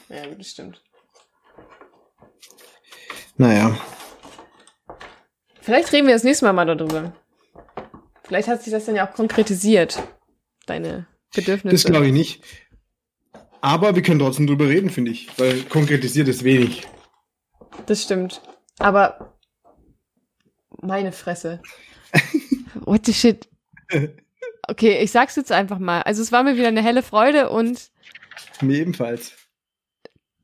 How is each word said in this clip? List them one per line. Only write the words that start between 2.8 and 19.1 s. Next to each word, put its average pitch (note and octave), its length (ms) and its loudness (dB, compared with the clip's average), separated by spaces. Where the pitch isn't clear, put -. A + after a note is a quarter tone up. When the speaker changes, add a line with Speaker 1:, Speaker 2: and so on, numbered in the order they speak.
Speaker 2:
Naja. A2+ 400 4
Speaker 1:
Vielleicht - 320 0
reden C#4+ 140 4
wir B3+ 80 8
das A#3 80 0
nächste C4+ 220 2
Mal G3+ 80 4
mal F3 120 2
darüber. D#3+ 480 -4
Vielleicht G#3 220 -4
hat A#3 160 -4
sich A3 80 -10
das G#3+ 140 -4
dann A3 100 -4
ja G3 140 -2
auch - 40 -20
konkretisiert, G#3 880 0
deine E3 420 -10
Bedürfnisse. F#3+ 420 0
Speaker 2:
Das F3+ 100 2
glaube D#3 220 4
ich C3 60 4
nicht. D3+ 300 0
Aber E3 340 2
wir F3+ 60 2
können D#3 180 2
trotzdem C#3 280 0
drüber C#3+ 200 2
reden, F3+ 220 2
finde A#2+ 220 -4
ich, - 160 -12
weil B2+ 260 0
konkretisiert C#3+ 640 0
ist B2 160 -4
wenig. B2+ 380 2
Speaker 1:
Das G#3+ 180 -2
stimmt. F#3 380 -6
Aber - 580 0